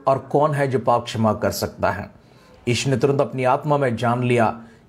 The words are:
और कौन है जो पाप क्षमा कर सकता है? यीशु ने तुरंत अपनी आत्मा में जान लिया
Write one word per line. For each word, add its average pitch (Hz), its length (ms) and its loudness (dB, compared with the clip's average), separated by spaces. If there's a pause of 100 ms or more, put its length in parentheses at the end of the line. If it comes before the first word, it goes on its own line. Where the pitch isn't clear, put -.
और 135 120 2
कौन 147 360 0
है 139 140 0
जो 120 100 0
पाप 117 260 2
क्षमा 107 280 0
कर 98 180 -2
सकता 95 400 -4
है? 92 200 -6 (580)
यीशु 123 220 0
ने 131 60 2
तुरंत 135 240 2
अपनी 131 240 -2
आत्मा 143 340 0
में 127 180 0
जान 120 280 0
लिया 120 360 2 (280)